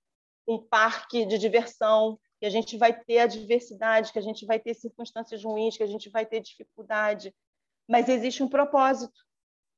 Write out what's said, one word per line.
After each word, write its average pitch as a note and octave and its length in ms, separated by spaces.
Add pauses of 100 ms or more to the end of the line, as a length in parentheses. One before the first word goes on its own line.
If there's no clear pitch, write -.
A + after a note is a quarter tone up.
(460)
um A3+ 120
parque A3+ 680
de G3+ 100
diversão, A3 840 (200)
que G#3 80
a G#3 40
gente A3 260
vai A#3 160
ter A#3 260
adversidade, A3 920
que A#3 60
a G#3 40
gente G#3+ 240
vai A3 140
ter A#3 140
circunstâncias A3+ 680
ruins, A3 340
que - 60
a G#3 60
gente G#3 200
vai A3 160
ter A3 160
dificuldade, G#3 920 (540)
mas A#3 200
existe B3+ 360
um B3+ 40
propósito. C4+ 720 (580)